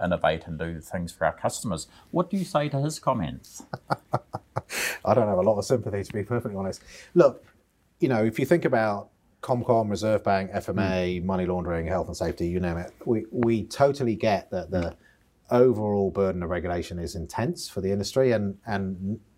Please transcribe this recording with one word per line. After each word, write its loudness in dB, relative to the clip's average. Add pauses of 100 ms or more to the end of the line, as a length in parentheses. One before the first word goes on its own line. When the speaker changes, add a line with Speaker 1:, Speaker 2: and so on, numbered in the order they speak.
Speaker 1:
innovate 0
and -8
do -6
things -8
for -4
our 4
customers." -4 (240)
What -2
do -4
you -2
say 0
to -2
his -4
comments? -4 (240)
Speaker 2:
<laughs> -6
I 4
don't 4
have 2
a 4
lot 4
of -2
sympathy, 0
to -14
be -4
perfectly -4
honest. -6 (320)
Look, 6 (560)
you 4
know, 2
if -2
you 0
think 2
about 0 (300)
ComCom, 2
Reserve 2
Bank, 2
F -4
M 0
A, 0
Speaker 1:
Mm. -4
Speaker 2:
money -2
laundering, -2
health -2
and -10
safety, -2
you -2
name -2
it, -8 (140)
we, 0
we 0
totally 2
get 0
that -4
the -2 (520)
overall 4
burden 0
of -4
regulation -4
is -6
intense -6
for -10
the -2
industry 2
and, -2
and -4 (200)